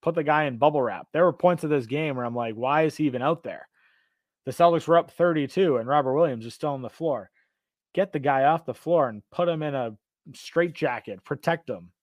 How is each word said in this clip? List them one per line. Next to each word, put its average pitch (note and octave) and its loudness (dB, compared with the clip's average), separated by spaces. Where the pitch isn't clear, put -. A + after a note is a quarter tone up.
put E3 -2
the E3 -2
guy D3+ 2
in B2+ -4
bubble D3 4
wrap. G2+ -4
There D#3+ 4
were F3 4
points F3 2
of D3+ -2
this C#3 0
game C#3+ -4
where B2 -4
I'm A#2+ -6
like, A2+ -4
"Why C3 0
is D#3 0
he D#3 0
even B2 -2
out C#3+ -2
there?" - -14
The C3 -8
Celtics E3+ 2
were E3+ 6
up - -2
thirty-two, E3 0
and A#2 -6
Robert C3+ 2
Williams C3+ 0
is A#2 -14
still D3+ -6
on C3+ -8
the A#2 -12
floor. C3 -6
Get F#3+ -2
the D3+ -4
guy C3+ 2
off D#3+ 2
the A#2+ -6
floor D#3+ 2
and G#2+ -12
put F3 0
him D#3+ -2
in D3+ -4
a A#2+ -6
straitjacket, B2+ -4
protect E3 -4
him. F2 -12